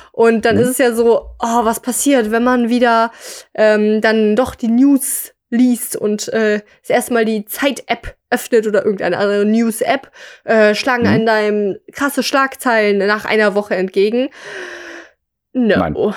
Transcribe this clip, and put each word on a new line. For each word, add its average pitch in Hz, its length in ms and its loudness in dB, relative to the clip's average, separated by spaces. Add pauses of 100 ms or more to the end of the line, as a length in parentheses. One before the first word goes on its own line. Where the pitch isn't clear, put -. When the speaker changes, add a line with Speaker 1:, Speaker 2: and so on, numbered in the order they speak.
(120)
Speaker 1:
Und 226 320 2
dann 233 120 4
Speaker 2:
Mhm. 214 60 2
Speaker 1:
ist 247 60 2
es 254 100 -4
ja 247 140 2
so, 226 380 0 (100)
oh, 233 240 0
was 226 160 -2
passiert, 247 500 0
wenn 233 140 0
man 247 240 2
wieder, 233 420 2 (440)
ähm, 214 460 2
dann 220 360 2
doch 254 180 0
die 233 140 -4
News 254 640 2 (160)
liest 240 460 0
und, 208 320 -4
äh, 214 320 0 (220)
das - 80 -8
erste 247 240 0
Mal 226 100 2
die 214 220 -4
Zeit-App - 680 -6 (140)
öffnet 233 380 0
oder 208 180 0
irgendeine 185 320 -2
andere 202 300 0
News-App, 226 640 -2 (340)
äh, 214 300 4
schlagen 240 300 -2
Speaker 2:
Mhm. - 40 2
Speaker 1:
einem 226 180 2
deinem 208 500 0 (180)
krasse 277 280 -2
Schlagzeilen 226 760 0
nach 208 260 -2
einer 214 300 0
Woche 202 200 -2
entgegen. 202 540 0 (1300)
No. 220 240 2
Speaker 2:
Nein. 82 180 -2 (200)